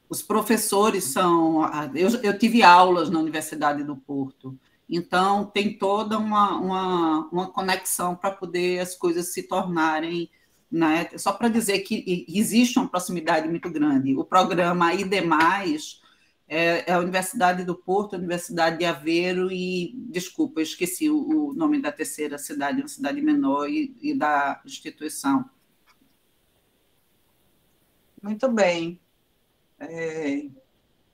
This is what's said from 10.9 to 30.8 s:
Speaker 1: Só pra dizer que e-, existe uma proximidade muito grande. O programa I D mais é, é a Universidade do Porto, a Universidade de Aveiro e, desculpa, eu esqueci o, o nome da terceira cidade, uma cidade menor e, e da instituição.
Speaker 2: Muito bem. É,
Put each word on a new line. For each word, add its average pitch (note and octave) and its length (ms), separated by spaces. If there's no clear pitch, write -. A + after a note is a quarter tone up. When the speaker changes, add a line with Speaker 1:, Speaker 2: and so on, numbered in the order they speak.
Speaker 1:
Só - 140
pra A#3 160
dizer G3+ 320
que G3+ 260
e-, F3 320
existe A3+ 400
uma G3 120
proximidade E3 580
muito E3+ 220
grande. C#3 460
O - 100
programa F3 680
I G3 120
D F#3+ 160
mais E3 800
é, E3+ 440
é - 20
a F3 60
Universidade F3+ 640
do F3 120
Porto, G3+ 400
a - 20
Universidade E3+ 600
de F3 80
Aveiro F3 640
e, F#3 440
desculpa, D#3+ 500
eu D#3+ 40
esqueci D#3 460
o, D3+ 400
o C#3 40
nome D3 280
da D3 100
terceira D3 460
cidade, C#3 440
uma - 80
cidade C#3+ 320
menor C#3+ 480
e, D3+ 320
e D3 120
da C#3+ 520
instituição. C#3 800
Speaker 2:
Muito G#3+ 280
bem. F3 500
É, D#3+ 680